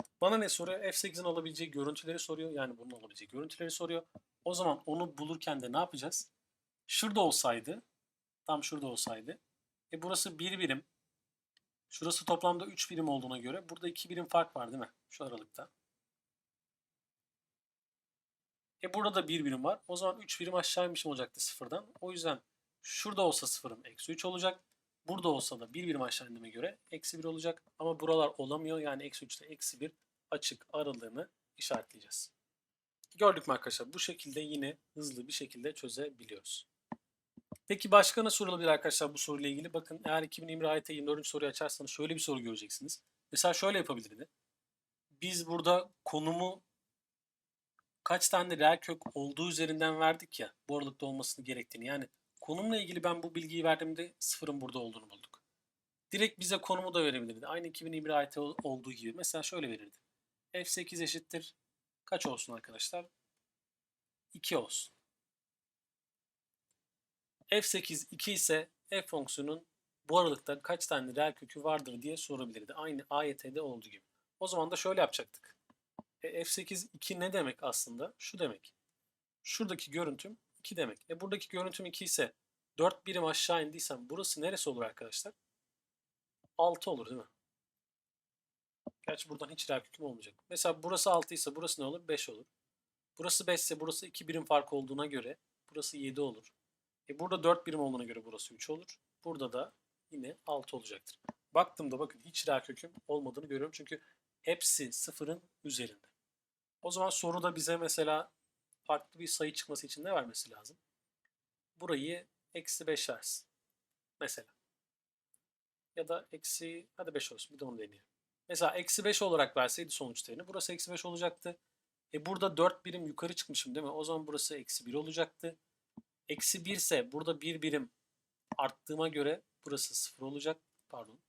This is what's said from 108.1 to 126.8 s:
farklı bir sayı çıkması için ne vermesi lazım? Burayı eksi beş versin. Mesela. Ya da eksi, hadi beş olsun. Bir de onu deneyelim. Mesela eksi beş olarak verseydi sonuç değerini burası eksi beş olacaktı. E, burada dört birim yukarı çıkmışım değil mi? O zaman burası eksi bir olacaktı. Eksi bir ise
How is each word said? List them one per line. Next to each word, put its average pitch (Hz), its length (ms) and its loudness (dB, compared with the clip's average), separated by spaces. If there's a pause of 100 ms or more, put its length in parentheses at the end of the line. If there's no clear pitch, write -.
farklı 151 360 -2
bir 170 80 -6
sayı 151 260 0
çıkması - 340 -6
için 147 160 -10
ne 190 100 -2
vermesi 120 380 -2
lazım? - 260 -18 (960)
Burayı 165 520 -4 (260)
eksi 165 340 -6
beş 151 220 0
versin. - 380 -6 (760)
Mesela. 123 260 -6 (1500)
Ya 165 120 -4
da 165 240 -4
eksi, 165 560 -6 (100)
hadi 165 160 -6
beş - 180 -2
olsun. 127 240 -12
Bir 135 40 -20
de 143 60 -6
onu 120 120 -8
deneyelim. 104 320 -14 (400)
Mesela 170 220 4
eksi 180 320 0
beş 202 180 4
olarak 160 360 4
verseydi 131 340 2
sonuç - 360 -6
değerini 151 200 -12
burası 185 260 -4
eksi 175 180 -6
beş 175 140 -6
olacaktı. 175 520 -4 (560)
E, 151 120 -4
burada 185 320 2
dört 180 280 6
birim 175 200 -6
yukarı 170 280 -4
çıkmışım 135 420 -4
değil 156 80 -4
mi? 143 80 -4
O 156 120 -4
zaman 156 240 -2
burası 147 300 -2
eksi 123 280 -6
bir 120 80 -6
olacaktı. 160 640 -2 (720)
Eksi - 360 0
bir 202 100 -2
ise 131 360 4